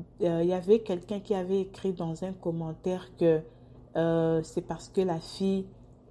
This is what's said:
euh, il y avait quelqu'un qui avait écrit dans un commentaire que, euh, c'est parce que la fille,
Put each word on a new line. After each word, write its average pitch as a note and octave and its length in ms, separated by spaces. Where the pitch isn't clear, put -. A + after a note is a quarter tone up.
euh, E3+ 200
il E3+ 60
y F3+ 60
avait F#3 240
quelqu'un G3+ 420
qui G3+ 140
avait F#3+ 260
écrit F#3+ 320
dans E3 320
un F#3+ 80
commentaire E3+ 840
que, D#3+ 220
euh, E3 480
c'est - 160
parce E3+ 280
que - 120
la F3+ 180
fille, F#3+ 480